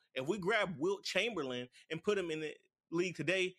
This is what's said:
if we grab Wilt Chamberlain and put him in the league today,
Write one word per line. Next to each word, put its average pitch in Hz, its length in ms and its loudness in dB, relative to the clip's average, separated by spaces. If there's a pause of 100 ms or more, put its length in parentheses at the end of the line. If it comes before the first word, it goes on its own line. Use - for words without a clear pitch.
(140)
if 131 120 -2
we 202 100 2
grab 196 420 2
Wilt 190 240 0
Chamberlain 151 680 0 (200)
and 160 140 -6
put 208 160 2
him 170 120 -2
in 156 100 -2
the 151 140 -6 (360)
league 175 260 0
today, 180 420 0